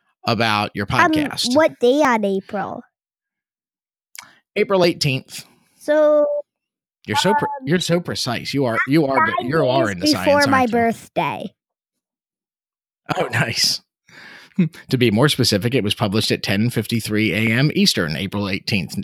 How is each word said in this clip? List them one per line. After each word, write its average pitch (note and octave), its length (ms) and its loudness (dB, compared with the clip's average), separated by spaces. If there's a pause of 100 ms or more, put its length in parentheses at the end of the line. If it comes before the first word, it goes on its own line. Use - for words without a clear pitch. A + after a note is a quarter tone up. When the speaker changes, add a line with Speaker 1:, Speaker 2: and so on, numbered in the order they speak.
(280)
Speaker 1:
about A2 480 2
your G2+ 160 -4
Speaker 2:
Um, E4 180 4
Speaker 1:
podcast. C#4+ 460 -2
Speaker 2:
what D#4 240 2
day C4 240 4
on A#3 220 2
April? G3 560 -6 (1800)
Speaker 1:
April G3+ 260 2
eighteenth. D3 600 -2 (320)
Speaker 2:
So, D4+ 480 4 (840)
Speaker 1:
You're G#2+ 80 -2
so F#3+ 200 2
pre-, F#3+ 120 -2 (140)
Speaker 2:
um, C3 40 -12
Speaker 1:
you're E3 140 0
so E3+ 220 -2
precise. A#2 520 -6
You C#3 120 0
are, A2+ 120 -2 (120)
you D3+ 160 4
are C3+ 100 0 (100)
Speaker 2:
nine - 140 -2
Speaker 1:
good. - 80 -4
You - 220 2
are - 160 2
Speaker 2:
days - 100 -2
Speaker 1:
into D4 120 -4
Speaker 2:
before D4 180 0
Speaker 1:
science, C#4+ 220 4
Speaker 2:
my C4+ 100 4
Speaker 1:
aren't B3+ 140 2
you? A#3+ 60 0
Speaker 2:
birthday. F3 680 -2 (1700)
Speaker 1:
Oh, D#3+ 140 -6
nice. - 540 -4
<laughs> - 60 -20 (960)
To C3 80 0
be A#2+ 120 2
more D3 200 4
specific, A2 440 0
it A2 120 -2
was G#2 100 -4
published A2 360 -2
at - 120 -4
ten A2 260 0
fifty-three G#2+ 600 -2
A A2 220 0
M C3+ 220 2
Eastern, F2 420 0
April G2 320 -4
eighteenth, F#2+ 440 -4 (100)